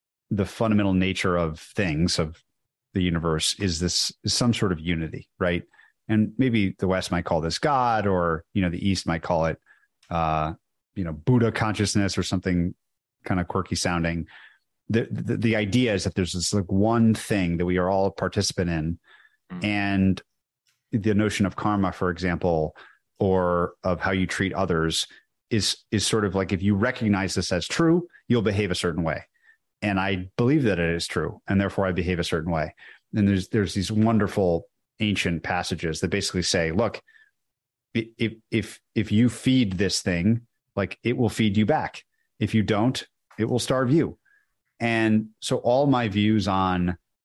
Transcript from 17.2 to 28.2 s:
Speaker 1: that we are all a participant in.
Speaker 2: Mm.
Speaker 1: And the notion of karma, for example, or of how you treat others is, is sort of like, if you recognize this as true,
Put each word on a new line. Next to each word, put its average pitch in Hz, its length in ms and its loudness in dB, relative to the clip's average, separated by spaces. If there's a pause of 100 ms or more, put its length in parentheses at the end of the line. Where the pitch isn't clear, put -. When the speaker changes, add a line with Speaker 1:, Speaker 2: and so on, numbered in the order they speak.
Speaker 1:
that 87 80 -2
we 90 120 0
are 90 120 2
all 98 180 2
a - 40 -2
participant 95 580 -2
in. 82 300 -2 (520)
Speaker 2:
Mm. 90 120 -8
Speaker 1:
And 98 580 2 (720)
the 107 240 0
notion 104 300 2
of 90 100 -2
karma, 101 360 0
for 92 200 -2
example, 85 640 -2 (440)
or 90 540 2 (100)
of 90 160 0
how 95 120 -2
you 95 160 0
treat 95 260 -2
others 82 540 -2 (420)
is, - 280 -2 (140)
is 104 140 0
sort 107 200 0
of 92 100 -2
like, 95 160 -2
if 90 100 -2
you 101 140 2
recognize 98 600 0
this 95 160 -2
as 87 160 -2
true, 170 400 2 (200)